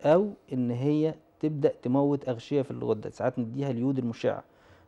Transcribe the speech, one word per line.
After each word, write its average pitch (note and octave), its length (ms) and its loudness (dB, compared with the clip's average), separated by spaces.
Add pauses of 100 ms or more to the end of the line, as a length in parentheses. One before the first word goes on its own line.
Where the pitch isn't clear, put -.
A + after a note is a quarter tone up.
أو F3+ 260 6 (220)
إن B2 180 0
هي D3+ 440 0 (260)
تبدأ D3+ 320 2 (100)
تموت C#3 460 2
أغشية B2+ 340 -2
في B2+ 80 -6
الغدة. A#2 400 -4
ساعات - 280 -2
نديها C3 320 -4
اليود C3 280 0
المشع. A#2 420 -2 (480)